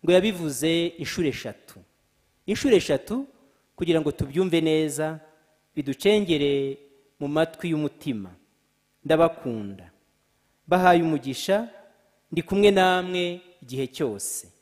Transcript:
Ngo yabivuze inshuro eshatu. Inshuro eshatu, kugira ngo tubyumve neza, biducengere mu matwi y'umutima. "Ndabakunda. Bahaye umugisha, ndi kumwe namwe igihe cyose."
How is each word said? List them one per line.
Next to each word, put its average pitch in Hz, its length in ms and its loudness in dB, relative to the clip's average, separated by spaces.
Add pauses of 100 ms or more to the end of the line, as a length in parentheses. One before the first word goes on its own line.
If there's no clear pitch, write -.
Ngo 165 80 2
yabivuze 170 720 2 (120)
inshuro 160 300 -4
eshatu. - 500 -10 (680)
Inshuro 220 300 2
eshatu, 202 500 -2 (520)
kugira 165 220 2
ngo 147 120 -2
tubyumve 165 480 0
neza, 156 600 -2 (560)
biducengere 143 1000 0 (420)
mu 143 80 -6
matwi 160 420 -2
y'umutima. 139 600 -4 (760)
"Ndabakunda. 117 840 -2 (760)
Bahaye 180 360 4
umugisha, 160 680 -2 (640)
ndi 160 100 -6
kumwe 202 280 4
namwe 180 680 0 (220)
igihe 131 240 -6
cyose." 107 600 -6 (140)